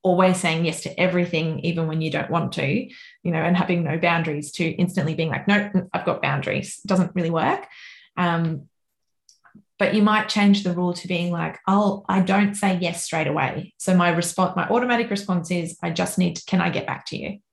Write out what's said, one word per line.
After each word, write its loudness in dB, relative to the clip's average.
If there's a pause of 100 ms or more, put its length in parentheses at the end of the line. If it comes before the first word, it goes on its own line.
always 4
saying 0
yes -2
to -10
everything, 0
even -2
when -2
you -2
don't -4
want -2
to, -2
you -4
know, 0
and 2
having 0
no -2
boundaries, 0
to -2
instantly 0
being -2
like, -4
"No, 2 (240)
I've -4
got -2
boundaries." -2
It -12
doesn't 2
really 0
work. -2 (500)
Um, 0 (1080)
but 0
you 4
might 2
change 4
the -2
rule 0
to -10
being -2
like, -6
"I'll, 2
I 2
don't 2
say 0
yes -4
straight -2
away." -2
So 2
my 6
response, 0
my -2
automatic 0
response -2
is, -4
"I -2
just -2
need 2
to, -16
can 2
I 2
get -4
back -8
to -8
you? -10 (140)